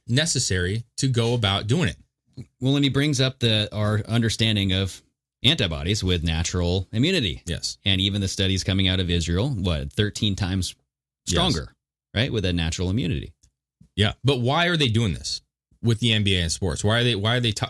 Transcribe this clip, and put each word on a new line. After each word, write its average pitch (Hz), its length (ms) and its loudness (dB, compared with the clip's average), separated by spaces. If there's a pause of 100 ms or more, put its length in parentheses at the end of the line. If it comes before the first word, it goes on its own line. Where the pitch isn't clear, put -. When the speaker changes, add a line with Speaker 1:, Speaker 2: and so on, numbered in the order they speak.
Speaker 1:
necessary 113 760 0 (120)
to 139 100 0
go 120 260 2
about 104 340 0
doing 139 220 2
it." - 80 -8 (640)
Speaker 2:
Well, 135 140 2
and 143 100 4
he 135 40 4
brings 139 300 2
up 131 200 -2
the, 107 360 2
our 107 320 2
understanding 110 640 2
of 95 300 -2 (420)
antibodies 101 600 0
with 90 200 0
natural 87 680 0
immunity. 120 520 -2
Speaker 1:
Yes. - 400 -6
Speaker 2:
And 98 140 2
even 98 220 0
the 95 60 0
studies 95 360 -2
coming 98 240 0
out 92 120 0
of 87 100 -2
Israel, 87 400 0
what, 87 420 -4
thirteen 104 440 -2
times 92 400 -4 (500)
Speaker 1:
Yes. - 80 -4
Speaker 2:
stronger, 139 420 -2 (400)
right, 107 160 -2
with 104 140 -2
a 90 80 0
natural 85 360 -2
immunity. 98 440 -4 (640)
Speaker 1:
Yeah, - 180 2 (100)
but 143 160 2
why 147 280 2
are 175 100 0
they 139 120 2
doing 107 240 2
this - 280 -8 (400)
with 113 180 2
the 113 140 2
N 104 100 2
B 98 140 2
A 87 60 2
and 82 80 0
sports? 80 320 -4
Why 110 160 2
are 120 40 2
they, 120 120 2
why 110 220 0
are - 40 0
they 113 100 2
t-, 110 180 -4